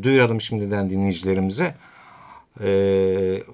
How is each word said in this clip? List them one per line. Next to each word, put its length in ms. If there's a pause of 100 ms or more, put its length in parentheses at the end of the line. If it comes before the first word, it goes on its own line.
Duyuralım 400
şimdiden 480
dinleyicilerimize. 840 (880)
E, 800 (100)